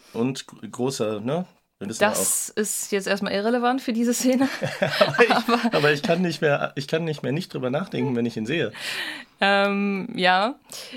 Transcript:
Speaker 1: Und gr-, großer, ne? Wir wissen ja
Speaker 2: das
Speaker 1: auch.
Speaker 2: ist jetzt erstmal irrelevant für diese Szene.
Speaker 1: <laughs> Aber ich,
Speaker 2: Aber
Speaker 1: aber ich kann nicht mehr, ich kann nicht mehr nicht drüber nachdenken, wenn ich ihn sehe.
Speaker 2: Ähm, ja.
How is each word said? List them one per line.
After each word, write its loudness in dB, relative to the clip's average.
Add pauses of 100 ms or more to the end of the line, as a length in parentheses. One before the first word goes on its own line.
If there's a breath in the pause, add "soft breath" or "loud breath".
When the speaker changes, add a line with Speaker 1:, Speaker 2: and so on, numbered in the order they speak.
(120)
Speaker 1:
Und -2
gr-, -16
großer, -2
ne? -2 (320)
Wir -8
wissen -2
ja 4
Speaker 2:
das -2
Speaker 1:
auch. -6
Speaker 2:
ist -2
jetzt -2
erstmal 0
irrelevant 0
für -4
diese 2
Szene. 2 (320)
Speaker 1:
<laughs> 0
Aber 4
ich, 6
Speaker 2:
Aber 2 (120)
Speaker 1:
aber 4
ich 0
kann 2
nicht -2
mehr, 2
ich -6
kann 0
nicht -4
mehr -2
nicht -4
drüber -4
nachdenken, -2
wenn 0
ich -2
ihn -4
sehe. -2 (720 loud breath)
Speaker 2:
Ähm, 2
ja. 2 (420 loud breath)